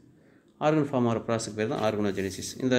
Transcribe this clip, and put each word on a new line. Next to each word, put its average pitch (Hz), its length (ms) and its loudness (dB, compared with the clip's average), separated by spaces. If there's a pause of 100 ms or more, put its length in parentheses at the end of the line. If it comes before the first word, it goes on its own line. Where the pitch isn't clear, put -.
(600)
Organ 151 260 2
form 123 200 2
ஆகிற 113 140 2
ப்ராசஸ்க்கு 110 360 -4
பேர் 107 140 0
தான் 104 120 -4
organogenesis. 101 640 -2 (100)
இந்த 127 200 2